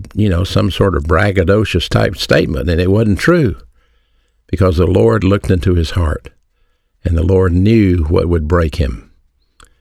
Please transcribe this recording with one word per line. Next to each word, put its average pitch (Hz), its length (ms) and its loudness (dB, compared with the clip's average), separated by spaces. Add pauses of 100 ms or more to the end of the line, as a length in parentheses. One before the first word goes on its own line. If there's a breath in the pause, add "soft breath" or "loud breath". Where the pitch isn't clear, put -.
(140)
you 107 140 0
know, 87 140 0
some 101 300 -2
sort 95 240 0
of 71 80 -2
braggadocious 95 840 0
type 110 280 0
statement, - 520 -2
and 85 120 0
it 90 100 0
wasn't 104 300 2
true 160 360 2 (920)
because 92 280 0
the 85 100 2
Lord 107 360 2
looked 98 280 0
into 90 240 0
his 85 160 -2
heart, 80 400 -4 (720)
and 85 120 -2
the 82 60 0
Lord 92 300 2
knew 92 520 2
what 87 240 0
would 82 200 -2
break 85 280 0
him. 65 340 -6 (720 soft breath)